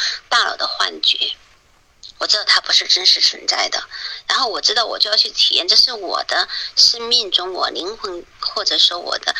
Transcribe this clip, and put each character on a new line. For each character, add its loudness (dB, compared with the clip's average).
大 2
脑 -2
的 -4
幻 -4
觉， 0
我 -4
知 2
道 -4
它 2
不 -8
是 2
真 2
实 4
存 0
在 0
的， -4
然 2
后 0
我 -4
知 2
道 2
我 -6
就 0
要 0
去 2
体 2
验， 2
这 2
是 4
我 -4
的 -2
生 4
命 2
中 0
我 -2
灵 -8
魂， -10
或 -4
者 0
说 4
我 -4
的 -2